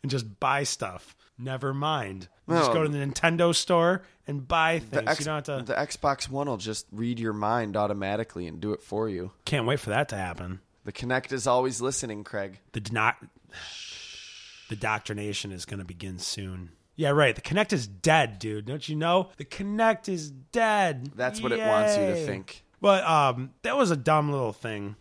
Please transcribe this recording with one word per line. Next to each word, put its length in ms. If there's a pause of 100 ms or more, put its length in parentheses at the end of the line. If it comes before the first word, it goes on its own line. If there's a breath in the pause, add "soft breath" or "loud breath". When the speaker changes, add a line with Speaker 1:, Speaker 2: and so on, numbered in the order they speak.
Speaker 1:
and 80
just 300
buy 240
stuff. 500 (240 soft breath)
Never 360
mind. 560 (180)
You 80
just 140
Speaker 2:
No. 60
Speaker 1:
go 80
to 60
the 100
Nintendo 540
store 500 (240 loud breath)
and 200
buy 320 (120)
Speaker 2:
The 60
Speaker 1:
things. 120
Speaker 2:
X-, 100
Speaker 1:
You 60
don't 220
have 180
to 80
Speaker 2:
the 40
Xbox 520
One 180
will 100
just 340
read 280
your 140
mind 420
automatically 720
and 140
do 100
it 120
for 260
you. 220 (140)
Speaker 1:
Can't 200
wait 160
for 80
that 200
to 60
happen. 440 (260)
Speaker 2:
The 80
Kinect 400
is 140
always 340
listening, 420
Craig. 360 (140)
Speaker 1:
The 60
do 140
not, 240 (1500 loud breath)
the 60
doctrination 760
is 140
gonna 200
begin 340
soon. 500 (260)
Yeah, 140
right. 260
The 60
Kinect 320
is 140
dead, 520
dude. 280
Don't 200
you 80
know? 420
The 80
Kinect 640
is 220
dead. 840
Speaker 2:
That's 260
what 100
it 80
wants 380
you 60
to 160
Speaker 1:
Yay. 60
Speaker 2:
think. 380 (160)
Speaker 1:
But, 240
um, 460 (140)
that 120
was 160
a 60
dumb 340
little 220
thing 480